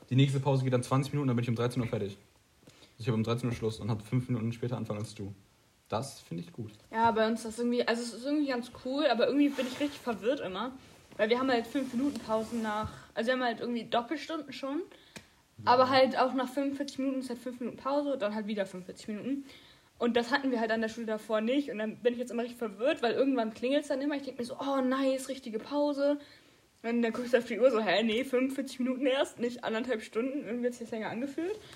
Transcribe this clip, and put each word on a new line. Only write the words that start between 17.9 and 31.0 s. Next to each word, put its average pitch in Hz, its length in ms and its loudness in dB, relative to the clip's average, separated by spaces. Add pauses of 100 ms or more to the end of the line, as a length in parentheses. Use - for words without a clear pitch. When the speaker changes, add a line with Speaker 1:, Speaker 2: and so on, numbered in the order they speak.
Speaker 2:
und 240 80 -4
dann 208 120 -2
halt 214 120 -4
wieder 208 180 -2
fünfundvierzig 185 440 -12
Minuten. 226 360 -4 (540)
Und 240 180 2
das 240 160 2
hatten 277 180 2
wir 240 80 2
halt 226 140 0
an 226 80 2
der 220 80 0
Schule 226 180 -8
davor 214 340 -2
nicht 269 300 2
und 214 80 -6
dann 214 200 -4
bin 240 160 2
ich 240 40 -6
jetzt 247 140 -6
immer 233 100 -2
richtig 240 160 -8
verwirrt, 226 440 0
weil 233 100 4
irgendwann 240 420 2
klingelt's 285 320 2
dann 262 140 -2
immer. 294 160 0
Ich 277 60 -6
denk 262 140 -10
mir 240 80 -6
so, - 140 -8
„Oh 269 220 0
nice, 262 480 2
richtige 247 320 -6
Pause.“ 285 580 2 (640)
Und 233 200 0
dann 226 100 2
guckst 247 220 0
du 254 40 6
auf 240 60 0
die 214 160 -4
Uhr 262 100 8
so, 226 100 4
„Hä, 196 220 4
nee, 233 220 2
fünfundvierzig 262 560 -2
Minuten 254 260 0
erst, 277 320 2
nicht 240 240 -4
anderthalb 220 400 -2
Stunden.“ 262 420 -4
Irgendwie 240 220 -2
hat's 240 140 -2
jetzt 226 100 -10
länger 220 200 -4